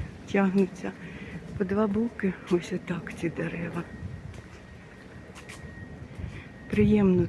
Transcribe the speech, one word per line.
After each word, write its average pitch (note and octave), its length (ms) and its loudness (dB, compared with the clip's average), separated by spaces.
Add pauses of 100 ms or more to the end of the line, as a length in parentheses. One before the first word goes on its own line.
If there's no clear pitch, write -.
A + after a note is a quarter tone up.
(320)
тягнуться G3 600 4 (680)
по G#3 60 0
два G3+ 240 4
боки G#3 460 0 (180)
ось F3 220 2
отак F3 480 -4
ці E3 80 0
дерева. E3 540 -4 (2750)
Приємно G3 580 8